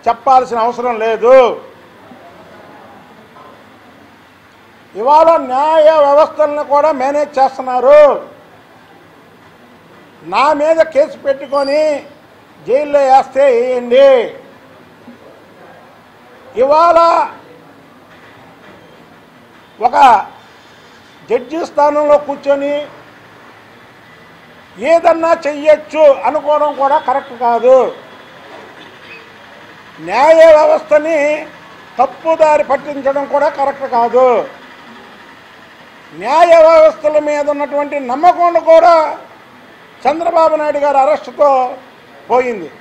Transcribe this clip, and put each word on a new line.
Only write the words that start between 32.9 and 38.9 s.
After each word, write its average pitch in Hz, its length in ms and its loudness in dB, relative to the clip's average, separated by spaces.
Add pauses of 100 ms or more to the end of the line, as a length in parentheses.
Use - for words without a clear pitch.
కూడా 285 140 0 (100)
కరెక్ట్ 269 380 -6
కాదు. 240 320 0 (1900)
న్యాయ 320 320 2 (140)
వ్యవస్థల 311 500 2 (100)
మీద 294 180 -4 (100)
ఉన్నటువంటి 285 420 -6 (140)
నమ్మకం 339 440 0 (160)
కూడా 330 220 6 (1120)